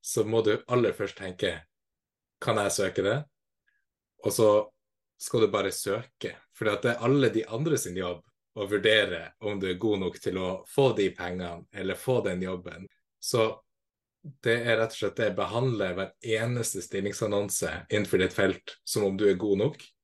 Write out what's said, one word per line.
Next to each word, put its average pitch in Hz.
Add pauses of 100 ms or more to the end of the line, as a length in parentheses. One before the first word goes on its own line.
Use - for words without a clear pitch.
så -
må 110
du 107
aller 120
først -
tenke, 90 (800)
«Kan 113
jeg 101
søke 95
det?» 120 (1000)
Og 104
så 107 (460)
skal -
du 104
bare 98
søke, - (180)
for 110
det 107
er 117
alle 127
de 110
andre 139
sin 90
jobb 90 (320)
å 101
vurdere 101
om 104
du 92
er 90
god 104
nok 90
til 92
å 92 (180)
få 135
de 98
pengene, 90
eller 95
få 127
den 92
jobben. 92 (320)
Så 113 (800)
det 117 (120)
er 113
rett 113
og -
slett 101
det, 104
behandle 101
hver 95
eneste 113
stillingsannonse 101 (180)
innenfor 104
ditt 90
felt -
som 104
om 95
du 104
er 92
god 101
nok 147 (200)